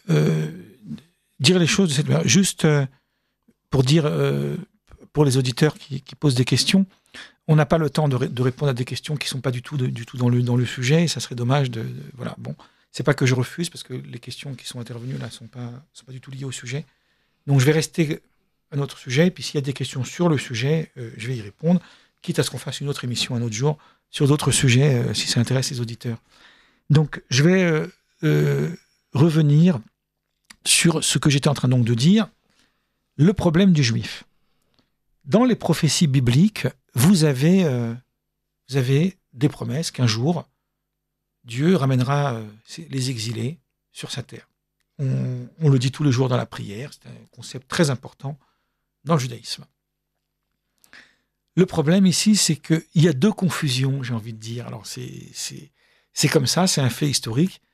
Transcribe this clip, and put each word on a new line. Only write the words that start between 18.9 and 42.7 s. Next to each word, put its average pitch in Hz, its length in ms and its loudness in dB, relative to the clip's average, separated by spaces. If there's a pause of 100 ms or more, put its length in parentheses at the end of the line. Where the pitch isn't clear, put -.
sujet, 135 300 0
et 185 60 2
puis 143 100 -12
s'il - 140 -6
y - 20 0
a 139 40 -2
des 139 100 -4
questions 127 320 -6
sur 175 240 -2
le 151 100 2
sujet, 135 580 -4
euh, 120 200 -14
je 110 100 -12
vais 131 100 -6
y 113 60 -8
répondre, 160 380 0 (420)
quitte - 160 -6
à 139 60 4
ce - 60 -6
qu'on 135 80 -10
fasse - 220 -10
une 143 80 -6
autre 139 140 -6
émission 123 320 -6
un 117 80 -2
autre 110 140 -6
jour 147 200 -2 (320)
sur 143 200 0
d'autres 143 240 2
sujets, 135 420 4
euh, 117 200 -2
si - 120 -4
ça - 140 0
intéresse 127 320 -2
les 120 80 -6
auditeurs. 117 380 -8 (720)
Donc 147 380 2
je 127 140 2
vais, 185 220 4
euh, 165 240 0 (340)
euh, 151 480 0 (440)
revenir 151 680 4 (840)
sur - 380 2
ce - 160 0
que 143 100 2
j'étais 139 200 2
en 143 60 2
train 135 140 -2
donc 127 160 4
de 117 100 2
dire, 175 340 4 (880)
le 165 160 6
problème 175 400 4
du 147 120 4
juif. 113 400 -4 (1000)
Dans 190 200 4
les 240 100 4
prophéties 160 540 0
bibliques, 131 580 2 (280)
vous 156 280 4
avez, 156 420 4
euh, 120 300 -2 (720)
vous 131 80 -4
avez 139 400 2 (180)
des 139 140 0
promesses 131 440 -6
qu'un 123 160 0
jour, 127 400 -2 (960)
Dieu 139 320 0
ramènera, 135 580 0
euh, 113 100 -10 (220)
ses, 165 240 -18